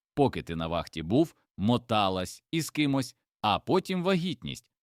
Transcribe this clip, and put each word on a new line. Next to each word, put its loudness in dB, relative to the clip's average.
поки 2
ти -6
на -4
вахті -4
був, 2
моталась 0
із -4
кимось, -2
а 2
потім 0
вагітність, -2